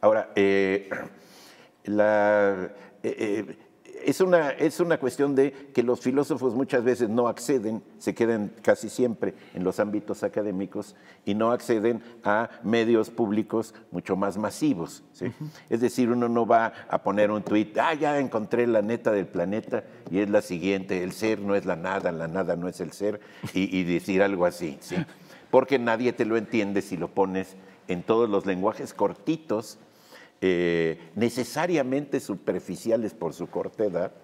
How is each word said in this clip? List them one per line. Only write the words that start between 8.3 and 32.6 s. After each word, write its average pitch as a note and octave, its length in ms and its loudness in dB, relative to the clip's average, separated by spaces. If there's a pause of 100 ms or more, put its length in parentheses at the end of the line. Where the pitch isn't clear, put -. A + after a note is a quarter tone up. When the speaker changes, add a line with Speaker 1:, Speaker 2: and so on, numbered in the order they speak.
Speaker 1:
casi G#2+ 280 2
siempre A#2 440 0 (200)
en F2+ 100 -4
los F#2 160 0
ámbitos G#2 440 -2
académicos G2+ 720 -4 (300)
y G#2 80 0
no A2 180 2
acceden A#2 500 2 (220)
a G#2+ 260 2 (140)
medios A2 460 4
públicos A2 640 -2 (180)
mucho F2 240 -4
más F#2+ 220 -2
masivos, G#2 640 -4 (100)
¿sí? - 120 -10
Speaker 2:
Ujú. D3+ 240 -8 (200)
Speaker 1:
Es A#2 120 0
decir, A#2+ 300 2
uno A#2+ 180 2
no A#2 160 2
va A2+ 260 4 (180)
a - 120 -2
poner G2+ 300 2
un G#2+ 100 -2
tuit, G#2 380 0
"Ah, D#3 160 2
ya D3 240 0
encontré A#2+ 480 0
la A2+ 140 2
neta A#2 300 -2
del G2+ 160 2
planeta G2+ 560 -4 (280)
y F#2+ 80 2
es G2+ 100 2
la G#2 120 4
siguiente, F#2 600 -2
el F#2 80 -4
ser A2 280 -2
no G2+ 160 -2
es F#2+ 100 0
la F2+ 100 -2
nada, F#2 360 -2
la E2 160 -6
nada F2 280 -2
no F2 120 -6
es F2+ 120 -10
el E2+ 120 -6
ser", G#2 280 -4 (340)
y, F#2 240 0
y F#2 60 0
decir F2+ 380 0
algo G2 240 2
así, E2+ 340 -4
¿sí? - 180 -8 (520)
Porque C3 300 4
nadie A#2 340 0
te A#2+ 120 0
lo G#2+ 120 0
entiende G2+ 440 0
si F#2 160 -6
lo E2 120 -4
pones F#2+ 460 0 (320)
en F2+ 160 -4
todos A2+ 260 2
los G2 160 2
lenguajes G2 480 -2
cortitos, A2+ 840 -2 (600)
eh, E2+ 600 2 (160)
necesariamente C3+ 1040 -2
superficiales G#2 960 -2